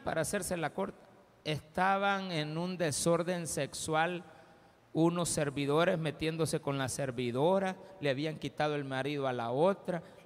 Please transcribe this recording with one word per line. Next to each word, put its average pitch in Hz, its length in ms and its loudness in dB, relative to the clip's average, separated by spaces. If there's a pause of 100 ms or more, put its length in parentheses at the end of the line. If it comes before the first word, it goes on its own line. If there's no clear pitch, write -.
para 160 200 -2
hacerse 185 340 -2
la 156 180 -4
corta, 196 240 -4 (460)
estaban 190 880 0
en 151 260 -2
un 180 180 -4
desorden 170 680 0
sexual 160 800 -2 (680)
unos 170 360 4
servidores 143 720 2
metiéndose 160 640 0
con 139 160 -2
la 135 120 0
servidora, 139 880 2 (240)
le 139 100 0
habían 147 280 -2
quitado 151 360 -2
el 147 100 -2
marido 135 420 -2
a 131 60 0
la 117 180 -2
otra, 175 520 0 (240)